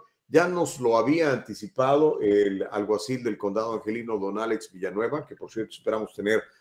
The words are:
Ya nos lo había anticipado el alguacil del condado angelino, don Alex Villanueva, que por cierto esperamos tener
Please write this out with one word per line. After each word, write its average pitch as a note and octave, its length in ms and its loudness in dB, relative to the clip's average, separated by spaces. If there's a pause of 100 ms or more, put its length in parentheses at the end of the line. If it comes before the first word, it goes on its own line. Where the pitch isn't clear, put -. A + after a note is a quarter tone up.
(280)
Ya E3 200 4
nos E3+ 320 -2
lo A2+ 160 4
había C#3+ 360 2
anticipado C3 880 0
el G2+ 500 4
alguacil G#2+ 520 -2
del A2 160 -2
condado A2 360 -4
angelino, A2 440 -6
don G2 200 -4
Alex A2 340 -4
Villanueva, G#2 540 -4
que - 100 -18
por - 140 -16
cierto G#2+ 260 -8
esperamos A2 380 -4
tener G#2 280 0 (180)